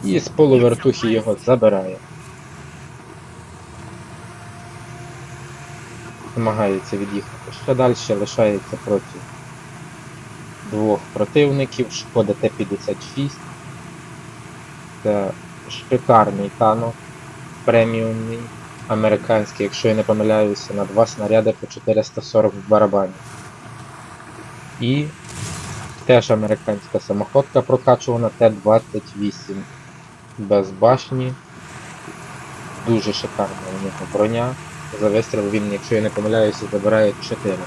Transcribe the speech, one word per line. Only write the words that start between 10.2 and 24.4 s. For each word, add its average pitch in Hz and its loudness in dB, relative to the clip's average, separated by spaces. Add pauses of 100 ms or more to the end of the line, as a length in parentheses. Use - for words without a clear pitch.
двох 107 4 (120)
противників. 135 2
Шкода - 0
Т 107 2
п'ятдесят 98 -4 (180)
шість. 139 -4 (1600)
Це 101 2 (400)
шикарний 104 4
танок, 117 4 (680)
преміумний, 113 2 (500)
американський, 107 2
якщо 101 0
я 110 6
не 107 2
помиляюся, 107 2
на 101 0
два 101 4
снаряди 107 2
по - -10
чотириста - -2
сорок 107 4
в 98 -12
барабані. 101 4 (1700)